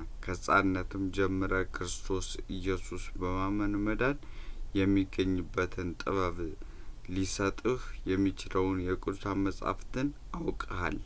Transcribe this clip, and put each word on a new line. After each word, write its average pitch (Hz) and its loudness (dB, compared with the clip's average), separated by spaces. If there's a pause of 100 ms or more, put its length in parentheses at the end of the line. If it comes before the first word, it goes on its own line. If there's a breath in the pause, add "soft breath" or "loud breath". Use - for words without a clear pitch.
(180)
ከሕፃንነትም 92 2
ጀምረህ 95 2
ክርስቶስ 92 -2 (200)
ኢየሱስ 92 -2 (100)
በማመን 98 0
መዳን 110 2 (640 loud breath)
የሚገኝበትን 95 2
ጥበብ 90 0 (680 loud breath)
ሊሰጥህ 98 0 (260)
የሚችለውን 95 2
የቅዱሳን 95 -2
መጻሕፍትን 98 -2 (260)
አውቀሃል። 90 -2